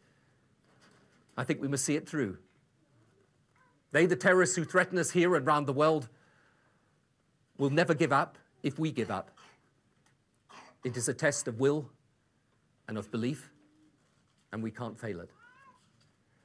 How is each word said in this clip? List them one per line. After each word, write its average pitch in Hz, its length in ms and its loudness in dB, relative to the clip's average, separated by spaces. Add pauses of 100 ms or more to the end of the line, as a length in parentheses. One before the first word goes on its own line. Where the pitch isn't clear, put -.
(1400)
I 123 80 -4
think 147 160 -4
we 139 80 -4
must 139 160 -2
see 147 120 0
it 160 120 -6
through. 110 300 -4 (1500)
They, 160 140 6
the 180 100 2
terrorists 185 400 4
who 165 80 -2
threaten 180 340 2
us 160 120 0
here 175 240 4
and 143 100 0
round 147 220 2
the 139 60 -2
world, 147 360 2 (1500)
will 139 120 2
never 170 220 2
give 131 200 2
up 147 260 0 (240)
if 135 160 -4
we 160 120 0
give 117 200 -4
up. - 220 -6 (1500)
It 120 140 -6
is 120 120 -2
a 131 60 -2
test - 320 -2
of 117 140 -6
will 139 300 2 (1000)
and 110 80 -8
of 104 140 -8
belief, 123 400 -6 (1040)
and 110 100 -8
we 113 80 -6
can't 110 280 -10
fail 101 220 -8
it. 87 100 -16 (1160)